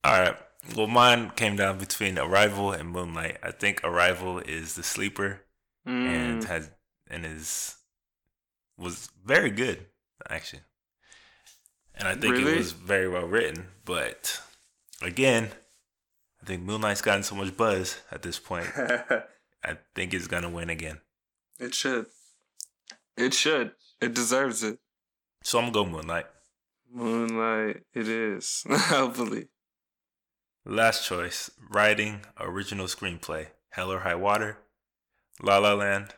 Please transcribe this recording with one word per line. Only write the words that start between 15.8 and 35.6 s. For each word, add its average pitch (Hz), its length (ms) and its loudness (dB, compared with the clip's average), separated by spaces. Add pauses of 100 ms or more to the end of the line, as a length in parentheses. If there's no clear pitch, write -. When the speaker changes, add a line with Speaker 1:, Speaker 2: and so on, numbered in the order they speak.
Speaker 1:
I - 40 -18
think 92 160 -6
Moonlight's 104 400 0
gotten 101 200 4
so 98 120 -6
much 98 220 -6
buzz 98 440 2 (100)
at - 120 -12
this 85 160 -8
point. 87 340 -8
Speaker 2:
<laughs> - 40 -10
Speaker 1:
I - 1000 -4 (180)
think 92 200 -4
it's 87 120 -4
gonna 87 220 -4
win 85 220 -8
again. 78 300 -8 (580)
Speaker 2:
It 123 160 -8
should. 123 320 -2 (1120)
It 123 180 2
should. 139 380 2 (280)
It 120 140 0
deserves 120 480 0
it. 110 160 -4 (640)
Speaker 1:
So - 160 0
I'm 120 140 0
gonna 104 120 4
go 92 60 -2
Moonlight. 85 360 -4 (640)
Speaker 2:
Moonlight 113 920 -2 (100)
it 113 160 -4
is. 110 580 -4
<laughs> - 40 -12
Hopefully. 123 800 0 (1160)
Speaker 1:
Last 110 420 2
choice, 87 440 -6 (200)
writing, 104 500 2 (180)
original 92 480 -6
screenplay, 85 600 -8 (220)
Hell 92 220 -6
or 92 80 -4
High 92 140 0
Water, 104 440 0 (840)
La 98 160 6
La 104 160 6